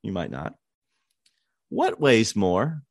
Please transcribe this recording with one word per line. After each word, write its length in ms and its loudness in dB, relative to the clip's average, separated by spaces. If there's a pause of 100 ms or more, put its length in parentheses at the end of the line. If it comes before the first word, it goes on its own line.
You 100 -8
might 180 -6
not. 240 -10 (1120)
What 320 -4
weighs 340 4
more 560 0